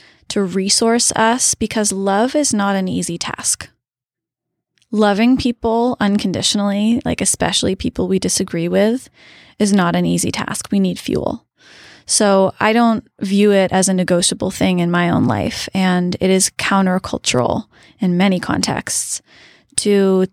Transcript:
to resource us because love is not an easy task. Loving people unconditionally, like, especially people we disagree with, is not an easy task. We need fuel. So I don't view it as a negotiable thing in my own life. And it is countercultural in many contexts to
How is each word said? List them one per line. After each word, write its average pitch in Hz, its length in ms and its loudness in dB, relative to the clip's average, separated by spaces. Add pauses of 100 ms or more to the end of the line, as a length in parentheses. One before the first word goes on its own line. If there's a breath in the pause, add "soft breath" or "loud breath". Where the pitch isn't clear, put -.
(300 soft breath)
to 208 140 -2
resource 196 680 0
us 226 420 0
because 214 380 -2
love 196 420 0
is 294 180 0
not 202 220 0
an 190 120 -2
easy 175 300 -4
task. - 520 -6 (1200)
Loving 214 460 4
people 233 600 0
unconditionally, 202 1080 0
like, - 160 -2
especially - 540 0
people - 320 -4
we 190 120 2
disagree 180 480 -2
with, 202 420 0 (500 loud breath)
is 202 140 2
not 175 220 2
an 175 100 0
easy 170 260 0
task. - 400 -6
We 202 80 2
need 190 200 0
fuel. - 460 -4 (600 loud breath)
So 196 540 2
I 214 140 2
don't 226 340 2 (140)
view 202 300 4
it 190 200 2
as 190 160 2
a 196 60 0
negotiable 180 580 0
thing 185 280 0
in 175 120 0
my 175 180 0
own - 160 2
life. - 480 -2
And 180 460 0
it 185 100 2
is 190 280 2
countercultural - 1080 0 (340 soft breath)
in 180 180 0
many 180 220 2
contexts - 840 -6 (560 soft breath)
to 190 560 2